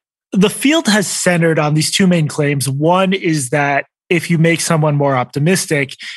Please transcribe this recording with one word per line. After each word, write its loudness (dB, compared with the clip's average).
the 4
field 0
has 0
centered 0
on 0
these 0
two 2
main 2
claims. -2
One 0
is -2
that -2
if 0
you 2
make 2
someone 0
more 0
optimistic, -2